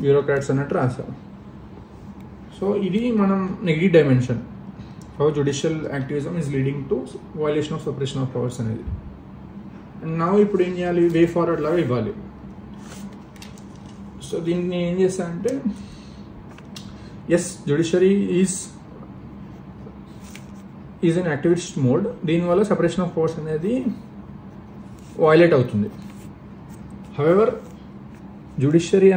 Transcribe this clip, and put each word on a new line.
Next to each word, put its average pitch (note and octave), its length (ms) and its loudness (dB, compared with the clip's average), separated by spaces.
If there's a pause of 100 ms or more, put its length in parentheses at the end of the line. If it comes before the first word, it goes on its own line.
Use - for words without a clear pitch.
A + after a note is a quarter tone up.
bureaucrats C#3 480 4
అన్నట్టు C#3 260 0
రాసా. - 260 0 (1500)
So F#3 80 -4 (220)
ఇది G#3 160 2 (180)
మనం G3 180 4 (300)
negative E3 300 4
dimension, B2+ 420 4 (760)
how C#3+ 80 4 (120)
judicial C#3+ 360 2 (240)
activism C#3+ 440 -4
is C#3+ 120 -4
leading C3+ 240 0 (120)
to G#3 60 0 (440)
violation D3+ 380 0
of - 100 -10
separation C3+ 360 -4
of C3 120 0
powers B2 260 -2
అనేది. A2 240 -4 (1160)
And D#3+ 80 -4 (100)
now F3+ 120 2 (100)
ఇప్పుడు F#3 240 2
ఏం F#3 100 -2
చేయాలి? F3 260 2 (120)
Way E3 80 6 (100)
forward E3 320 2
లాగా E3+ 180 2
ఇవ్వాలి. A#2 300 0 (2250)
So - 80 -6 (120)
దీన్ని F3 300 0 (120)
ఏం F3+ 120 -2
చేస్తా F#3 300 2
అంటే, F#3+ 200 -2 (1900)
yes, - 120 -4 (200)
judiciary F3+ 440 4 (280)
is, F#3+ 120 2 (2500)
is E3 120 4
an F3 140 -2
activist E3+ 400 2 (100)
mode. F3 220 4 (220)
దీనివల్ల F3 420 4
separation E3+ 340 2
of E3 120 -4
powers D#3+ 240 2
అనేది D#3 320 -2 (1500)
వయలేట్ D#3+ 340 8
అవుతుంది. G#2 320 0 (1300)
However, F#3 280 6 (1160)
judiciary F3 540 8